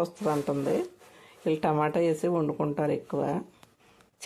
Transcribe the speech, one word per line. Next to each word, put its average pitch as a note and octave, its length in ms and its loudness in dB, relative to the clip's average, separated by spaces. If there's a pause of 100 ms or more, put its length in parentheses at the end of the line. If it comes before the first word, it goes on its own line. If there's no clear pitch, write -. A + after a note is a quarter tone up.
వస్తుంది E3+ 320 -2
అంటుంది. C#3+ 420 0 (680)
వీళ్ళు D#3 200 0
టమాటా D3+ 420 2
వేసి E3 300 0
వండుకుంటారు D3 600 0
ఎక్కువ, - 240 -4 (1040)